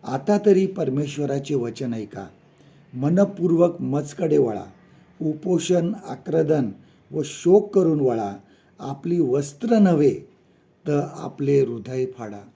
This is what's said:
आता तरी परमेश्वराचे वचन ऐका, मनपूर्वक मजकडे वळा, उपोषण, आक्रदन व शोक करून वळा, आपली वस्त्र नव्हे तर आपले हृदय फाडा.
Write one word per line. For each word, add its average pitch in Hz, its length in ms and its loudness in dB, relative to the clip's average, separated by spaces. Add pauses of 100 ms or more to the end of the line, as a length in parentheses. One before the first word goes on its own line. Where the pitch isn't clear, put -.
आता 170 420 -2
तरी 190 200 4
परमेश्वराचे 143 880 -4
वचन 120 400 -4
ऐका, 101 320 -10 (680)
मनपूर्वक 170 880 2
मजकडे 147 580 -2
वळा, 110 260 0 (580)
उपोषण, 170 720 0
आक्रदन 151 760 -2 (400)
व 151 140 -4
शोक 202 500 4
करून 165 260 4
वळा, 113 360 0 (420)
आपली 170 420 -4
वस्त्र 147 580 0
नव्हे 151 360 6 (720)
तर 147 140 0 (120)
आपले 139 480 0
हृदय 120 460 -4
फाडा. 110 340 -12 (160)